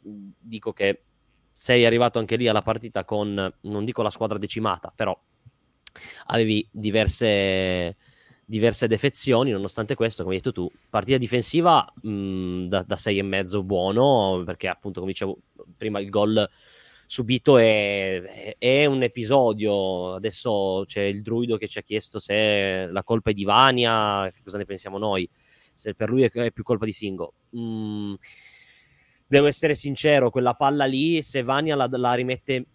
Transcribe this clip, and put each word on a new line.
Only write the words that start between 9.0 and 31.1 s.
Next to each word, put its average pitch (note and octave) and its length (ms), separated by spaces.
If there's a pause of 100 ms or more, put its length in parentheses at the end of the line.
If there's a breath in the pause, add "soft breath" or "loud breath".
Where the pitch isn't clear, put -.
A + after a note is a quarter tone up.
Nonostante G2+ 420
questo, A2+ 300
come F#2 140
hai - 40
detto B2+ 120
tu, F2+ 180 (180)
partita A2+ 300
difensiva, C3 680 (220)
mm, F#2 580
da, F#2 160
da F#2+ 160
sei G2+ 220
e - 20
mezzo G2 400
buono, G2 840
perché F2 240
appunto, F#2 340
come F#2+ 100
dicevo F#2+ 260 (400)
prima, G#2+ 220
il G2 100
gol G#2 400 (560 soft breath)
subito B2+ 540
è, G2+ 640
è, - 360
è C3+ 280
un C3+ 180
episodio. G#2 1120
Adesso G2 720
c'è - 140
il G2+ 200
Druido A#2 360
che G#2 100
ci - 100
ha G2+ 60
chiesto G#2+ 340
se G2+ 680
la F#2+ 160
colpa A2+ 260
è G#2+ 40
di G2+ 100
Vania, A2 920
che - 100
cosa G2+ 140
ne G2+ 80
pensiamo G2 320
noi, G2 380
se - 580
per G#2+ 160
lui B2+ 140
è, A2+ 80
è A#2 200
più A2+ 120
colpa A2 220
di G#2+ 80
Singo. F#2 400 (220)
Mm, G#2+ 600 (1160 soft breath)
devo C#3 160
essere D3 280
sincero, C#3 540
quella B2 260
palla C#3+ 280
lì, D3 380